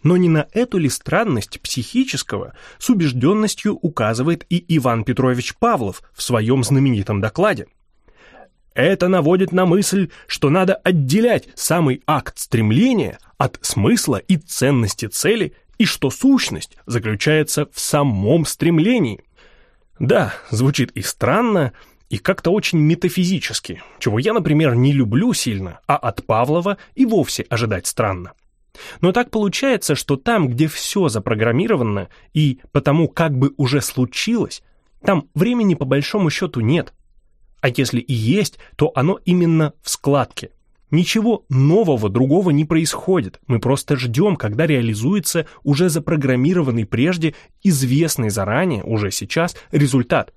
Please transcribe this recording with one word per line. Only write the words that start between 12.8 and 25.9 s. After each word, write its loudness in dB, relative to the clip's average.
от -4
смысла 0
и 0
ценности -2
цели, -2
и 4
что -2
сущность 0
заключается -2
в -14
самом 0
стремлении. 0
Да, 2
звучит 0
и -10
странно, 0
и -6
как-то -2
очень 0
метафизически, -2
чего -2
я, 0
например, 2
не 4
люблю 2
сильно, -6
а 0